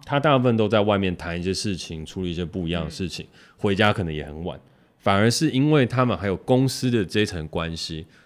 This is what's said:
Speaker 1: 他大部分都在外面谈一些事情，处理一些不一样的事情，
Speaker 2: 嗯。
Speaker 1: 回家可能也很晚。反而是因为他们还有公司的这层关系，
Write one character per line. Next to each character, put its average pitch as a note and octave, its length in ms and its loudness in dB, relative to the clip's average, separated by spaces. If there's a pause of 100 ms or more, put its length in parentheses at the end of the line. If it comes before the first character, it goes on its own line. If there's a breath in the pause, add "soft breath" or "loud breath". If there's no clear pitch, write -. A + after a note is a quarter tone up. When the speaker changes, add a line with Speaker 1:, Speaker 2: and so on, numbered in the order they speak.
Speaker 1:
他 C#3+ 120 0
大 C#3+ 200 4
部 B2+ 80 2
分 A#2+ 100 4
都 A2 100 4
在 G#2 140 4
外 G2+ 180 4
面 F#2+ 200 0
谈 F2 200 -6
一 F2 60 -6
些 F#2 100 0
事 F#2+ 220 -4
情， D#2+ 300 -10
处 F#2 180 -8
理 F2+ 80 -2
一 - 20 -2
些 F2 120 -4
不 F2 240 -4
一 - 20 0
样 E2+ 140 -2
的 D2+ 40 -6
事 E2 200 -6
情， - 160 -12
Speaker 2:
嗯。 - 120 -20 (200 soft breath)
Speaker 1:
回 G2+ 180 0
家 G#2 160 6
可 G#2 140 -2
能 D#2+ 80 -4
也 D2+ 120 -6
很 D2+ 200 -12
晚。 C#2+ 120 -8 (400 soft breath)
反 G2+ 180 2
而 G#2+ 140 4
是 D3+ 220 0
因 C3+ 200 2
为 C#3+ 140 4
他 B2+ 200 0
们 A2 120 0
还 G2+ 100 -4
有 F#2 100 0
公 C3 300 2
司 B2+ 240 -2
的 A2+ 140 2
这 G#2 200 0
层 D#2+ 220 -6
关 E2 280 -4
系， D#2+ 300 -8 (200 soft breath)